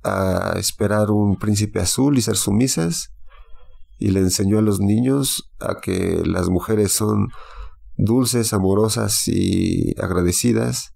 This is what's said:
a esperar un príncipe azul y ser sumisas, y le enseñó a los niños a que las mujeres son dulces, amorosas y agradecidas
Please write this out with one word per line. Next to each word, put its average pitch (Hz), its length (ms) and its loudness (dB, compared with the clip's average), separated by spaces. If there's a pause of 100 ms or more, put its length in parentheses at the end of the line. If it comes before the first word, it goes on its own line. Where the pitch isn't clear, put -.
a 95 540 0
esperar 104 540 0
un 104 260 4
príncipe 104 420 0
azul 131 380 2
y 117 40 2
ser 107 160 0
sumisas, 131 760 0 (840)
y 104 140 0
le 95 80 2
enseñó 98 400 2
a - 20 4
los 104 200 2
niños 127 760 0
a - 200 -6
que 92 460 -2
las 90 240 0
mujeres 101 420 0
son 107 380 0 (680)
dulces, 117 560 2
amorosas 104 760 2
y 92 680 0
agradecidas 110 1000 0